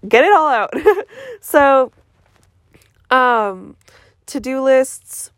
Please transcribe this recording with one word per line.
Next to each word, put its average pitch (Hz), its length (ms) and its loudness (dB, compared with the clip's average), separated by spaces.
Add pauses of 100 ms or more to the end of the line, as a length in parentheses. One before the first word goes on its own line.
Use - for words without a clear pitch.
Get 233 160 4
it 403 100 4
all 311 140 2
out. 226 300 -2
<laughs> 320 40 -8 (600)
So, 269 480 2 (1160)
um, 220 640 -2 (500)
to-do 262 360 -8
lists - 760 -2